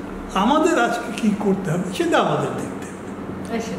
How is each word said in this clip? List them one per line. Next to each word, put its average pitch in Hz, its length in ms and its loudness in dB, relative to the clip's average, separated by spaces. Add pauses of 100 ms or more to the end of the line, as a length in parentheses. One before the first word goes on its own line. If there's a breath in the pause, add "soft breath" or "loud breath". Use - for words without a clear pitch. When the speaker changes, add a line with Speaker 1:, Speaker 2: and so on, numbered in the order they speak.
(340 loud breath)
Speaker 1:
আমাদের 294 460 4
আজকে - 420 0
কি 208 180 2
করতে 190 320 2
হবে, 180 220 -2
সেটা 330 260 2
আমাদের 143 300 2
দেখতে - 140 -4
হবে। - 840 -10
Speaker 2:
হ্যাঁ, 233 120 -4
সে 185 200 -6